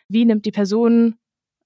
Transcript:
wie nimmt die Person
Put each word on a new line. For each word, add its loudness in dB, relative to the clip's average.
wie 0
nimmt 0
die -6
Person 0